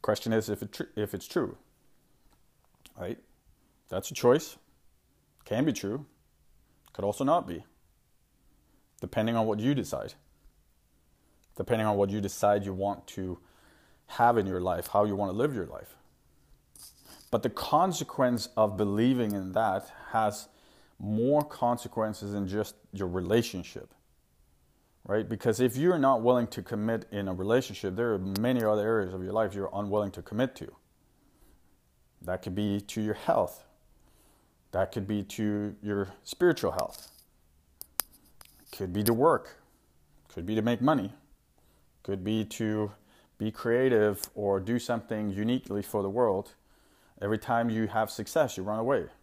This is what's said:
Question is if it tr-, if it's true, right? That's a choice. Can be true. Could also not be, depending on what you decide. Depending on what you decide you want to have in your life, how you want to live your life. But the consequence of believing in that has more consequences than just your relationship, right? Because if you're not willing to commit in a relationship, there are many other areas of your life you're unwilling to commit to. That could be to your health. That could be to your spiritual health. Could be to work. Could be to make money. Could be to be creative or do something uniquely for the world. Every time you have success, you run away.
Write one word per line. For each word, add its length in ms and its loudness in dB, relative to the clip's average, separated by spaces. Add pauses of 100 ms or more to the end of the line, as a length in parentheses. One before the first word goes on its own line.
Question 320 0
is 160 0
if 120 -4
it 120 -12
tr-, 100 -8 (140)
if 160 -4
it's 120 -8
true, 300 -2 (1400)
right? 180 -6 (680)
That's 240 -6
a 20 -10
choice. 440 4 (880)
Can 180 0
be 80 2
true. 340 -6 (880)
Could 140 -6
also 180 0
not 240 2
be, 160 -10 (1400)
depending 380 0
on 80 2
what 160 0
you 120 2
decide. 420 -4 (1400)
Depending 320 -2
on 80 2
what 140 2
you 100 -2
decide 460 2
you 80 -4
want 340 -4
to 320 -8 (680)
have 300 4
in 80 4
your 140 -2
life, 280 -2
how 180 4
you 100 0
want 160 -2
to 60 -4
live 180 0
your 120 -4
life. 280 -16 (1400)
But 120 0
the 60 0
consequence 1080 0
of 180 4
believing 560 2
in 220 -6
that 360 0 (220)
has 380 0 (500)
more 440 2
consequences 880 -2
than 120 -2
just 300 -2 (160)
your 160 -4
relationship, 840 -2 (1120)
right? 220 0
Because 320 0
if 180 2
you're 220 2
not 240 4
willing 240 4
to 160 -8
commit 480 -2
in 160 -4
a 60 -4
relationship, 640 0
there 180 0
are 60 0
many 440 0
other 180 4
areas 320 0
of 80 -6
your 120 -6
life 200 0
you're 180 -6
unwilling 400 -2
to 120 -12
commit 320 -2
to. 160 -14 (1500)
That 180 -4
could 140 -8
be 260 0
to 200 -6
your 120 0
health. 520 0 (1080)
That 200 0
could 140 -4
be 180 0
to 600 -2
your 240 0 (160)
spiritual 480 2
health. 400 -10 (1600)
Could 200 -8
be 120 0
to 100 4
work. 460 2 (760)
Could 140 -8
be 80 -2
to 80 2
make 180 0
money. 300 2 (880)
Could 220 -6
be 220 0
to 460 -2 (460)
be 140 -2
creative 720 4 (120)
or 260 2
do 200 0
something 500 -2
uniquely 540 -2
for 180 0
the 80 0
world. 440 0 (680)
Every 160 0
time 320 0
you 180 0
have 220 0
success, 480 0
you 60 -6
run 160 -2
away. 260 2 (180)